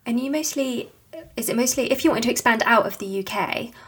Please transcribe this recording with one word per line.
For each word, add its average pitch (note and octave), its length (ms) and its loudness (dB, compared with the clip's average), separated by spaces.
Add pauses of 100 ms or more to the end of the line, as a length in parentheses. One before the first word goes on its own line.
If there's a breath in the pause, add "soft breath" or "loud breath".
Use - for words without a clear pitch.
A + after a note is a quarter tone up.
And A#3 120 0
you C#4 120 -4
mostly, C#4 580 -2 (480)
is A#3 100 -4
it F#3 80 -2
mostly, B3 360 0
if C4 120 0
you E4 60 4
want A3+ 140 0
to A#3+ 80 0
expand A#3 340 2
out A3+ 220 6
of G3+ 100 -6
the G3+ 80 -8
U G3 180 -4
K - 480 -4 (160 loud breath)